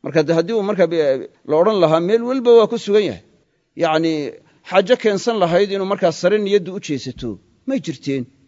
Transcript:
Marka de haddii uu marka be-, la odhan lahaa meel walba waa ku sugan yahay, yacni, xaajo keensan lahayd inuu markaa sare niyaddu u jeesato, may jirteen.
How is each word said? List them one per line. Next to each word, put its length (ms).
Marka 200
de 100
haddii 200
uu 100
marka 240
be-, 420
la 120
odhan 220
lahaa 200
meel 240
walba 300
waa 140
ku 100
sugan 260
yahay, 200
yacni, 360
xaajo 300
keensan 420
lahayd 320
inuu 140
markaa 260
sare 260
niyaddu 360
u 60
jeesato, 500
may 120
jirteen. 440